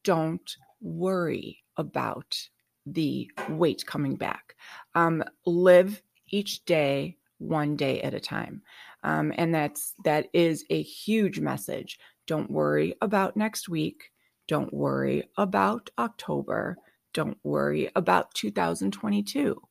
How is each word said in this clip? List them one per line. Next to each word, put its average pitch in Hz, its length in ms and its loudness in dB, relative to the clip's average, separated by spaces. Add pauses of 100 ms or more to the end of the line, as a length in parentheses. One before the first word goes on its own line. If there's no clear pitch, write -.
don't 165 520 0 (240)
worry 175 800 -4 (140)
about - 720 -6 (380)
the 135 440 -2 (200)
weight 156 360 2
coming 139 300 -2
back. - 380 -8 (400)
Um, 165 280 4 (220)
live 180 580 8 (260)
each - 360 -4
day, 147 540 0 (180)
one 151 400 -2
day 135 240 0
at - 140 -4
a - 60 -6
time. - 420 -8 (400)
Um, 151 340 0
and 165 180 0
that's, 147 400 -4 (100)
that 151 280 2
is 165 380 2
a 160 120 2
huge 208 580 -2
message. - 580 -6 (280)
Don't 151 240 -4
worry 151 520 2
about 196 340 2
next 214 320 -2
week. - 440 -4 (360)
Don't 151 240 -2
worry 139 520 0 (120)
about 196 640 0
October. - 800 -4 (340)
Don't 151 300 -4
worry 147 540 0
about 180 380 2
two 208 180 -4
thousand 190 400 0
twenty-two. 208 680 -2 (100)